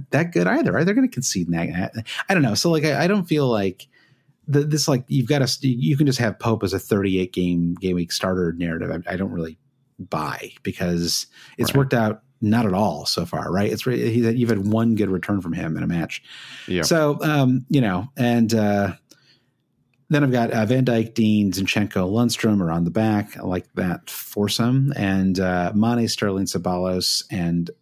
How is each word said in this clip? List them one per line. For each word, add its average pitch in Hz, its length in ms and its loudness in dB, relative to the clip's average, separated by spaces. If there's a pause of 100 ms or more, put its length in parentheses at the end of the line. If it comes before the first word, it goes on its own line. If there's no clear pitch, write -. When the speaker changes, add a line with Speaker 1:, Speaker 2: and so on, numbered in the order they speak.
(100)
Speaker 1:
that 170 220 0
good 175 140 2
either, 233 240 2
right? 117 140 0
They're 196 100 2
gonna 262 140 4
concede 95 400 -4
in 87 40 -2
that. 85 400 -4 (360)
I 196 60 2
don't 170 80 4
know. 110 120 2
So, 170 160 0
like, 160 140 2
I, 156 200 2
I - 40 2
don't 202 160 2
feel 147 240 2
like 98 400 0 (580)
the, 143 140 4
this, 151 260 0
like, 139 220 2
you've 131 200 2
gotta 139 200 2
st-, 123 320 -2
you 147 160 2
can 147 100 4
just 131 140 2
have 110 180 -2
Pope 113 240 0
as 92 100 -2
a 95 60 -2
thirty-eight 95 540 0
game, 87 420 0
game 90 220 -2
week 85 160 -4
starter 92 400 -2
narrative. 85 380 -4 (180)
I, 90 60 -4
I - 20 -4
don't 98 160 -4
really 82 260 -8 (400)
buy 78 540 -8 (100)
because 87 640 -2 (320)
it's - 120 -2
Speaker 2:
Right. 135 80 2
Speaker 1:
worked 135 160 2
out 110 280 0 (200)
not 113 220 2
at 98 80 2
all 92 340 0
so 87 200 -2
far, 80 260 -6
right? 101 200 2
It's 110 140 -6
re-, 123 240 0
he's, 117 240 2
you've 120 140 2
had 101 180 0
one 113 280 4
good 101 160 2
return 95 320 -2
from 85 100 -6
him 85 240 -4
in - 60 -4
a - 40 -2
match. - 360 -4 (460)
Speaker 2:
Yeah. 185 140 0
Speaker 1:
So, 151 400 2
um, 135 460 2
you 147 140 2
know, 92 340 -2
and, 120 380 2
uh, 101 380 2 (1160)
then 147 160 2
I've 131 80 2
got, 117 180 0
uh, 110 160 0
Van 127 180 2
Dijk, 117 300 0
Dean, 104 380 2
Zinchenko, 95 580 -2
Lundstrom 113 520 2
are 82 100 0
on 85 100 0
the 85 80 0
back. 107 460 0
I - 60 -12
like 90 320 -6
that 90 360 -4
foursome. 117 840 0
And, 95 420 2
uh, 90 340 0
Mane, 113 360 2
Sterling, 98 380 -2
Ceballos, 90 840 -2
and 85 400 -2 (100)